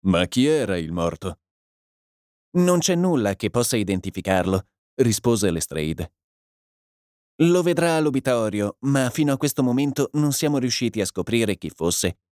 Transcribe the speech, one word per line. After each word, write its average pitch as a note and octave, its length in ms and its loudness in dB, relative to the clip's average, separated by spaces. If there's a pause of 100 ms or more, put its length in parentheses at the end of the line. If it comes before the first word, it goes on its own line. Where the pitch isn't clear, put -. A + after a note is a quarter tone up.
"Ma F2+ 220 2
chi B2 180 0
era B2+ 320 0
il E2 160 -6
morto?" E2+ 460 -4 (1120)
"Non F3+ 280 2
c'è F3 160 0
nulla D3 400 0
che G#2+ 140 -4
possa A#2+ 260 -2
identificarlo", F#2+ 920 -2 (340)
rispose A2+ 500 2
Lestrade. D#2+ 640 -6 (1300)
"Lo F3 200 6
vedrà E3+ 360 2
all'obitorio, A#2+ 840 0
ma C3+ 260 2
fino D3 240 0
a C3 40 -2
questo C#3+ 240 -2
momento C3 520 0
non D3 180 2
siamo D3 260 0
riusciti A#2+ 440 -2
a F#2+ 40 0
scoprire G#2 520 -2
chi D#2+ 120 -8
fosse. F2 500 -2 (120)